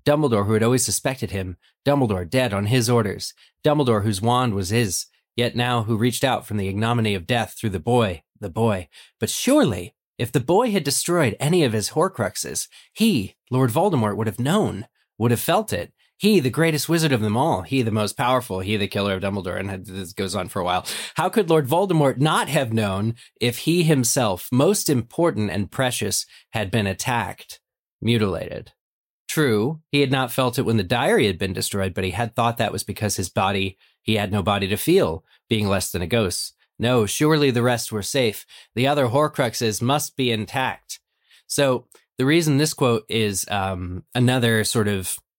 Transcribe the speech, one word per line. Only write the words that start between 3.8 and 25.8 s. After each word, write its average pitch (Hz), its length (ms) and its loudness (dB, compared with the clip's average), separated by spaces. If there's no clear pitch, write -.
whose 101 180 0
wand 120 320 2
was 95 160 -4
his, 110 380 -2
yet 117 200 -2
now 120 280 0
who 113 140 0
reached 120 260 0
out 127 220 0
from 104 120 -6
the 95 100 -2
ignominy 110 480 0
of 87 100 -8
death 120 320 -2
through 110 140 -4
the 92 80 -4
boy, 113 420 0
the 98 100 -10
boy. 101 380 -2
But 107 120 -2
surely, 147 640 0
if 120 120 -4
the 143 80 2
boy 196 320 2
had 196 120 0
destroyed 143 560 0
any 165 240 2
of 113 100 2
his 107 180 -2
Horcruxes, 127 760 -4
he, 165 420 0
Lord 127 220 2
Voldemort, 135 440 2
would 110 120 -2
have 107 120 -6
known, 120 480 0
would 117 140 2
have 113 80 2
felt 208 340 0
it." 90 180 -6
"He, 202 220 4
the 131 100 2
greatest 151 400 0
wizard 160 220 2
of 117 100 2
them 107 160 0
all, 131 260 0
he, 135 180 0
the 110 100 0
most 107 260 0
powerful, 123 440 0
he, 104 160 -2
the 101 100 0
killer 101 280 0
of 92 80 -6
Dumbledore," 98 360 -4
and 95 260 -8
this 92 280 -12
goes 98 220 -4
on 92 120 -4
for 101 140 -6
a - 40 -2
while. 90 200 -2
"How 175 140 0
could 185 200 2
Lord 156 180 4
Voldemort 156 520 2
not 165 300 2
have 135 240 0
known 107 420 0
if 120 180 -2
he 170 240 2
himself, 127 680 0
most 160 380 2
important 120 640 0
and 95 200 -4
precious, 120 540 -2